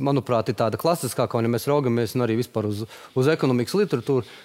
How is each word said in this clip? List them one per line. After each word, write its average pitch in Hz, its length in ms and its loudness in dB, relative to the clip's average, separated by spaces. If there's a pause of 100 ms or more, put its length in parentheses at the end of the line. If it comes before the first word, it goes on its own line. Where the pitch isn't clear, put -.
manuprāt, 127 460 0
ir 107 80 -4
tāda 110 220 0
klasiskākā, 131 580 -2
un 113 100 2
ja 120 60 2
mēs 117 160 -4
raugamies, 120 460 2
un 123 100 2
arī 113 120 2
vispār 110 320 -2
uz, 104 140 -4 (340)
uz 131 120 4
ekonomikas 131 480 0
literatūru, 135 480 0 (180)